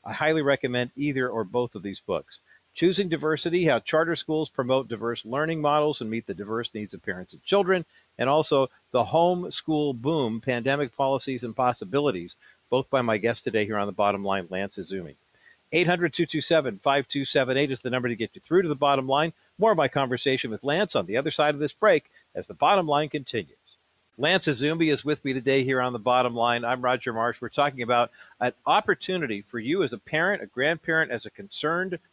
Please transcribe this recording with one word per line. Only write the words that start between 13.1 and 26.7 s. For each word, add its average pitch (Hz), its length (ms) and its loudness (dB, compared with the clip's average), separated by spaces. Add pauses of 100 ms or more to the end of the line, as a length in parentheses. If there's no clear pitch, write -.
guest 113 260 -2
today 107 220 0
here 104 140 -4
on 101 80 0
The 101 60 -8
Bottom 101 300 0
Line, 98 280 -2
Lance 95 260 -6
Izumi. 90 380 -10 (560)
Eight 165 160 2
hundred 175 260 0
two 170 140 -2
two 156 140 -4
seven 135 360 0
five 139 300 0
two 139 180 -4
seven 131 320 0
eight 143 140 0
is 127 80 -6
the 127 100 -6
number 123 200 -2
to 120 60 -4
get 107 200 -6
you - 60 -20
through 180 200 2
to 175 60 0
The 147 80 -2
Bottom 135 320 2
Line. 151 260 2 (240)
More 220 140 4
of 190 60 4
my 143 100 4
conversation 131 640 0
with 107 140 -8
Lance 160 320 0
on 98 80 0
the 95 100 -4
other 143 160 0
side 151 220 2
of 143 80 -4
this 147 100 -2
break 190 400 2 (220)
as - 120 -8
The - 80 -18
Bottom 175 340 2
Line 151 200 0
continues. 123 480 -8 (640)
Lance 170 300 6
Azumbi 151 440 2
is 135 140 2
with 147 180 0
me 135 80 -2
today 131 320 2
here 131 180 2
on 127 120 0
The 120 60 -4
Bottom 123 360 2
Line. 120 300 2
I'm 123 160 -2